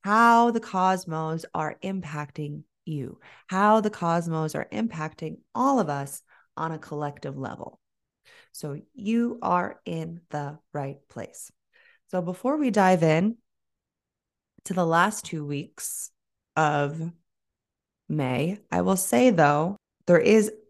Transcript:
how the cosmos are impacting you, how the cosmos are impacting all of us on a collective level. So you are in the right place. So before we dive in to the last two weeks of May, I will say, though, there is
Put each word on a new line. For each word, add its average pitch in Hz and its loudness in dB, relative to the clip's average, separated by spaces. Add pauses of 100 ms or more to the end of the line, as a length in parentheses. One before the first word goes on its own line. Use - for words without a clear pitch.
how 233 6
the 226 -2
cosmos 175 -2
are 156 -4
impacting 147 -8 (220)
you, 147 -8 (280)
how 208 4
the 208 0
cosmos 165 -2
are 151 -4
impacting 160 -6 (140)
all 262 2
of 165 0
us 139 -8 (320)
on 160 -6
a 156 -10
collective 143 -8
level. - -12 (720)
So 147 -10 (160)
you 233 -2
are 180 0
in 165 -8
the 147 -8 (160)
right 143 -8 (120)
place. - -16 (600)
So 185 -2
before 185 -4
we 277 0
dive 185 4
in 170 2 (1300)
to - -8
the 175 0
last 170 2
two 151 -8
weeks - -8 (440)
of 156 0 (960)
May, 151 -2 (120)
I 180 0
will 190 2
say, 240 4
though, 156 4 (320)
there 175 8
is 214 6 (180)